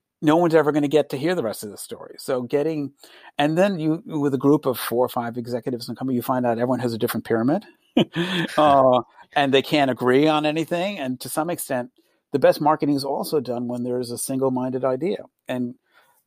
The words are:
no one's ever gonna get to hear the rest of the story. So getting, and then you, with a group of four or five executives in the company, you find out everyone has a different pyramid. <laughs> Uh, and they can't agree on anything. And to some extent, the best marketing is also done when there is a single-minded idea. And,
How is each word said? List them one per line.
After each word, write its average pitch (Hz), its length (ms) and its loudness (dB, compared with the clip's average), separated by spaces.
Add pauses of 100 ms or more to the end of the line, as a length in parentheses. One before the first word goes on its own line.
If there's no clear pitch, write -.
(220)
no 151 140 4
one's 170 180 4
ever 147 180 4
gonna 147 160 2
get 147 220 2
to 143 80 -6
hear 165 160 -2
the 170 80 -2
rest 107 220 -6
of 104 60 -10
the 95 60 -16
story. - 400 -16
So 127 260 -4
getting, 143 520 -2 (420)
and 156 220 2
then 196 200 2
you, 156 280 -2
with 147 260 -2
a 139 60 0
group 143 260 4
of 127 140 0
four 120 260 -2
or 120 40 0
five 117 280 -6
executives 120 500 -6
in 123 80 -10
the - 40 -12
company, 131 180 -4
you 117 60 -2
find 127 240 -2
out 120 60 2
everyone 123 260 2
has 120 160 -2
a 110 40 -4
different 117 280 -4
pyramid. 123 400 0 (300)
<laughs> 233 80 6 (520)
Uh, 135 460 6 (320)
and 143 180 2
they 135 80 6
can't 139 300 2
agree 127 360 4
on 151 200 2
anything. 170 520 -2
And 127 220 -6
to - 80 -12
some 160 220 -4
extent, 131 400 -6 (420)
the 143 60 2
best 170 220 4
marketing 151 360 2
is 135 80 -4
also - 340 -2
done 123 300 -4
when 123 140 -6
there 123 180 -4
is 120 100 -8
a 120 60 -10
single-minded 131 680 -2
idea. 139 420 -4 (200)
And, 123 280 -6 (520)